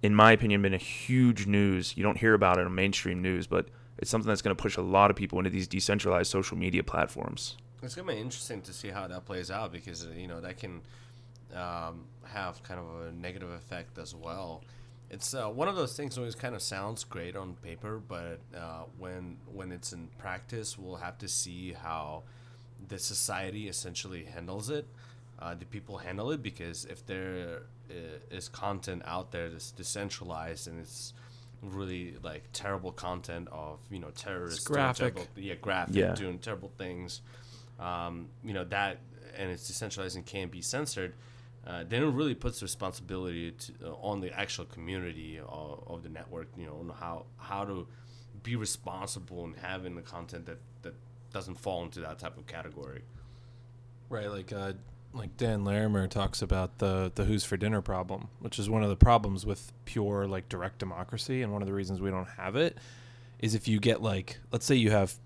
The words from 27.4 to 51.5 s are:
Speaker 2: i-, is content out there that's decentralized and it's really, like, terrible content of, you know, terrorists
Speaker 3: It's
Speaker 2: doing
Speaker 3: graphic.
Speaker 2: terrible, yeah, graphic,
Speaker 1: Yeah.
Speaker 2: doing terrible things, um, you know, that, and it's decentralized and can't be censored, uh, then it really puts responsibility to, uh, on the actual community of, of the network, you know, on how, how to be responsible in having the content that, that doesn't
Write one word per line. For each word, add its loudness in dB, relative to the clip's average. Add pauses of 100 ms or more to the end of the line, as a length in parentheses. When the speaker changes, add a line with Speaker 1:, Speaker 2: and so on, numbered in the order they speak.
Speaker 2:
i-, -12
is -8
content -4
out -6
there -4
that's -12
decentralized -6
and -10
it's -12 (480)
really, -6
like, -8
terrible -4
content -6
of, -10 (100)
you -8
know, -10
terrorists -6
Speaker 3:
It's -4
Speaker 2:
doing 0
Speaker 3:
graphic. 2
Speaker 2:
terrible, -8
yeah, -6
graphic, 0
Speaker 1:
Yeah. 6
Speaker 2:
doing -4
terrible -8
things, -8 (580)
um, -4 (160)
you -6
know, -2
that, 0 (380)
and -4
it's -6
decentralized -6
and -8
can't -6
be -10
censored, -4 (520)
uh, -8
then 0
it 4
really 0
puts -4
responsibility -4
to, -14 (120)
uh, -8
on -2
the -4
actual -4
community -8
of, -10
of -10
the -12
network, -10 (100)
you -10
know, -12
on -10
how, -8 (120)
how -6
to -6 (580)
be -2
responsible -6
in -8
having -6
the -10
content -12
that, -12 (240)
that -12 (400)
doesn't -6